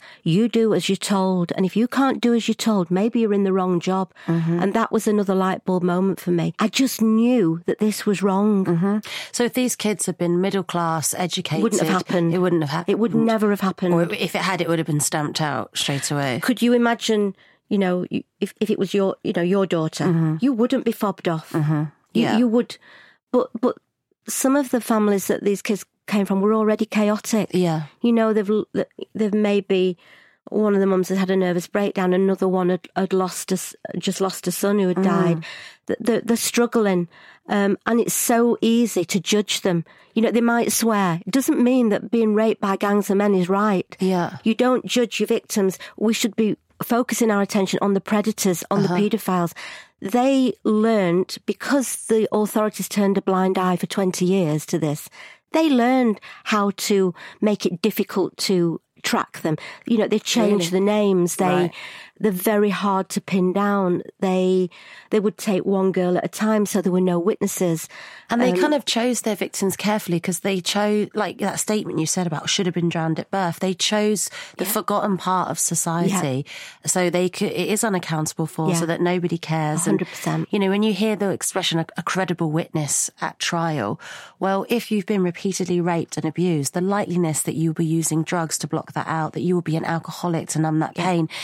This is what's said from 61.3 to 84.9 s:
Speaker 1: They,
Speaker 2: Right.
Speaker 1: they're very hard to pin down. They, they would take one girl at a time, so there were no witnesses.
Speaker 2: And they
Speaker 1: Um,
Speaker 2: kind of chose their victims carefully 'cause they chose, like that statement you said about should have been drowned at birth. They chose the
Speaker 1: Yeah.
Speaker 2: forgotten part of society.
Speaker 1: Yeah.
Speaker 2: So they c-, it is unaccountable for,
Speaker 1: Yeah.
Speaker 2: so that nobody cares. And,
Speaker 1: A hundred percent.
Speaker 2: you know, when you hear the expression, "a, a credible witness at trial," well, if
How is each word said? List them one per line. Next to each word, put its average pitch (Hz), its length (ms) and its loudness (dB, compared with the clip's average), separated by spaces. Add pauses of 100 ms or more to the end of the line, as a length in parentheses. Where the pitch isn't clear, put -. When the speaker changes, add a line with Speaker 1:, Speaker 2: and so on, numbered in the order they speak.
Speaker 1:
They, 196 100 0
Speaker 2:
Right. 180 280 2 (440)
Speaker 1:
they're 214 140 0
very 208 360 2
hard 190 420 -2
to 202 120 -4
pin 185 320 0
down. 196 480 0 (180)
They, 185 480 2 (400)
they 220 120 2
would 202 180 -2
take 190 260 0
one 190 260 0
girl 180 280 0
at - 60 -4
a 175 40 -2
time, 214 380 0
so 190 160 -2
there 180 100 0
were 180 80 2
no 180 180 2
witnesses. 175 680 -2 (400)
Speaker 2:
And 240 140 0
they 254 100 4
Speaker 1:
Um, 180 60 0
Speaker 2:
kind 302 160 2
of 277 100 -2
chose 233 380 -2
their 220 140 -2
victims - 380 -2
carefully 196 460 -2
'cause 180 200 -4
they 196 200 -2
chose, 208 540 0
like 208 240 -4
that 185 200 -2
statement 214 400 -2
you 156 60 0
said 180 220 -2
about 156 240 -6
should 196 160 0
have 180 80 -2
been 170 160 0
drowned 160 280 -2
at - 120 -8
birth. 185 300 -2
They 190 120 0
chose 214 560 0 (300)
the 190 80 -4
Speaker 1:
Yeah. 196 40 -4
Speaker 2:
forgotten 208 460 0
part 180 320 0
of 160 100 -4
society. 170 880 -2
Speaker 1:
Yeah. - 440 -12
Speaker 2:
So 180 180 2
they 175 260 0
c-, 202 120 -2
it - 240 -2
is 208 120 -2
unaccountable 165 640 -2
for, 156 220 -2
Speaker 1:
Yeah. 180 120 2
Speaker 2:
so 170 60 0
that 165 140 -2
nobody 175 380 0
cares. 156 480 -2
And, - 160 2
Speaker 1:
A - 20 -6
hundred - 40 -12
percent. 160 420 -6
Speaker 2:
you - 80 -2
know, 190 100 2
when 202 140 2
you 220 100 2
hear 208 240 -2
the 190 140 -2
expression, 170 480 -4
"a, 165 80 -2 (100)
a 170 60 -6
credible 175 480 -2
witness 156 580 -2 (140)
at - 160 -6
trial," 156 600 -2 (400)
well, 196 300 0
if 233 220 -2